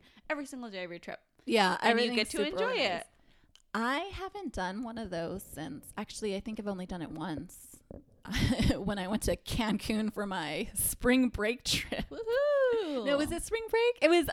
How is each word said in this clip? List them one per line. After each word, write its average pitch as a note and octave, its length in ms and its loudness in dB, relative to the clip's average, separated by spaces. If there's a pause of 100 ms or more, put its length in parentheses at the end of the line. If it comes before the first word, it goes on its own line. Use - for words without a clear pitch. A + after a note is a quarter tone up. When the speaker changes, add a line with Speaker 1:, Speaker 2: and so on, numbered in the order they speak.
(300)
Speaker 1:
every D4 160 -2
single A#3+ 240 -12
day F#3 140 -8
of E3+ 60 -10
your E3+ 100 -10
trip. - 180 -12 (280)
Speaker 2:
Yeah, G3+ 360 6
Speaker 1:
And A3+ 160 6
you A#3+ 80 4
Speaker 2:
everything's A#3+ 100 0
Speaker 1:
get G#3+ 140 0
to E4 60 -4
Speaker 2:
super D4+ 120 2
Speaker 1:
enjoy F#4+ 180 -2
Speaker 2:
organized. C4+ 340 2
Speaker 1:
it. - 60 -14 (680)
Speaker 2:
I B3+ 240 0 (160)
haven't F#4+ 380 -6
done F#3+ 320 -4
one A3+ 140 -8
of G#3+ 120 -6
those E3+ 320 -4
since, - 560 -10
actually, G#3 380 -4
I G3+ 40 -2
think G#3+ 200 -6
I've G3+ 80 -6
only F#3 180 -4
done F3 160 -6
it - 80 -8
once D#3+ 640 -8 (480)
<laughs> - 520 2
when G3+ 220 -2
I F#3 100 -4
went G#3+ 160 -2
to F3 120 2
Cancun G#3+ 760 -2
for G#3 140 -4
my F3 480 -4
spring B3+ 540 4
break A3 360 -2
trip. - 460 -2
Speaker 1:
Woohoo! A#4 960 2
Speaker 2:
No, C#4+ 100 4
was D4+ 160 0
it E4 120 -4
spring A4+ 260 -4
break? A#4 320 4
It D#4 80 8
was, E4+ 220 6